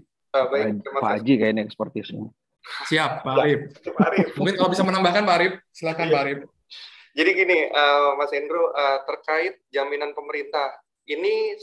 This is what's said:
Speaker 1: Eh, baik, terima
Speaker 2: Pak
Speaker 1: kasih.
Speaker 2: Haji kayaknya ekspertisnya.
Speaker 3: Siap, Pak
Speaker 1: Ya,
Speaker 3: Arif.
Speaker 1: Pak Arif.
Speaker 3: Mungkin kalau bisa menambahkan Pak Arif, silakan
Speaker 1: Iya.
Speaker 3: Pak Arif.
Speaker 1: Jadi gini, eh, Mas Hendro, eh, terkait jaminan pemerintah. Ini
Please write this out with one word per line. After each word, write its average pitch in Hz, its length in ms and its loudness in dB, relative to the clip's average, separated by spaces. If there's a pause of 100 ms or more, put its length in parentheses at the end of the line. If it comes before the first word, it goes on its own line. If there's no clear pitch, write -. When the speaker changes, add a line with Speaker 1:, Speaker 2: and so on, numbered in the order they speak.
Speaker 1:
Eh, - 480 -2
baik, 110 320 0
terima - 160 -4
Speaker 2:
Pak 117 80 2
Speaker 1:
kasih. 104 160 2
Speaker 2:
Haji 131 160 4
kayaknya 110 240 2
ekspertisnya. - 640 -8 (640)
Speaker 3:
Siap, 156 200 2 (120)
Pak 135 100 -4
Speaker 1:
Ya, 131 80 4
Speaker 3:
Arif. 139 180 4 (280)
Speaker 1:
Pak - 160 2
Arif. - 320 2
Speaker 3:
Mungkin 170 240 0
kalau 185 160 4
bisa 190 80 2
menambahkan 185 400 2
Pak 185 160 4
Arif, 185 140 2 (180)
silakan 165 400 -4
Speaker 1:
Iya. - 20 6
Speaker 3:
Pak 139 140 2
Arif. 139 120 -6 (760)
Speaker 1:
Jadi 160 140 4 (100)
gini, 180 200 4 (120)
eh, 143 380 4 (100)
Mas 143 160 -2
Hendro, 156 400 -2
eh, 139 320 2
terkait 160 460 -4 (180)
jaminan 143 400 -4
pemerintah. 143 640 -6 (320)
Ini 208 560 -2